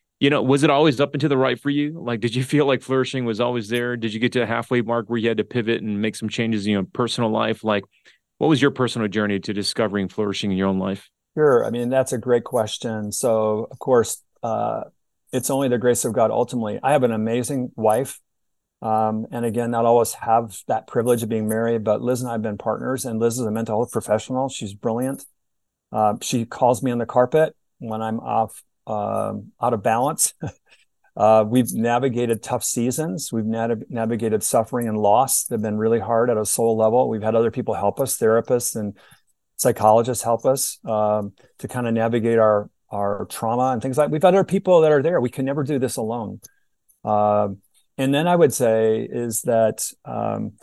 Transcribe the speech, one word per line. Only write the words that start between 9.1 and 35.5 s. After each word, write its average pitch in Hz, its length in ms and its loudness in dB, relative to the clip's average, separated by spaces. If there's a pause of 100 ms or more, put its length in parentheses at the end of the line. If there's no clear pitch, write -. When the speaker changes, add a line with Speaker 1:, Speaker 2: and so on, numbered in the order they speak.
Speaker 1:
to 104 140 -6
discovering 101 560 -2
flourishing 101 420 -4
in 95 60 0
your 95 120 0
own 95 100 0
life? 98 300 -6 (280)
Speaker 2:
Sure. 135 280 4
I 110 60 -4
mean, 120 200 -4
that's 131 220 0
a 123 60 -4
great 120 260 2
question. 110 680 -4
So, 110 580 0
of - 80 -20
course, - 440 2 (200)
uh, 110 420 -4 (460)
it's 131 200 -2
only 139 180 0
the 123 100 2
grace 123 280 2
of 113 80 -2
God 110 160 4
ultimately. 110 520 -2
I 135 100 2
have 143 100 4
an 117 100 2
amazing 120 640 -2
wife. 110 420 0 (640)
Um, 110 480 0
and 120 140 -6
again, 117 260 -2
not 117 140 0
always 117 300 4
have 113 420 0 (120)
that 113 180 -2
privilege 120 360 2
of 110 60 -4
being 110 200 -2
married, 113 360 0
but 107 160 2
Liz 123 220 -2
and 123 80 -6
I - 20 -6
have 113 100 -4
been 107 160 -4
partners, 123 460 -4
and 113 160 -4
Liz 117 180 0
is 123 60 -2
a 107 60 -2
mental 110 280 -2
health 120 140 -2
professional. 123 560 -2
She's 101 240 -10
brilliant. 120 520 -4 (680)
Uh, 107 300 2
she 117 240 -2
calls 123 360 0
me 127 80 -2
on 120 80 -2
the 117 80 -4
carpet 151 480 2 (240)
when 110 220 -8
I'm 110 200 -4
off, 113 420 -2 (240)
um, 104 760 -4
out 120 140 0
of 101 80 -4
balance. 123 560 0
<laughs> - 60 -12 (720)
Uh, 110 300 6
we've 117 280 0
navigated 120 640 0
tough - 220 -4
seasons. 156 720 -4
We've 113 120 -2
nav-, 113 460 -2
navigated 113 520 -2
suffering 120 460 0
and 107 80 -4
loss 107 480 2
that 120 120 -6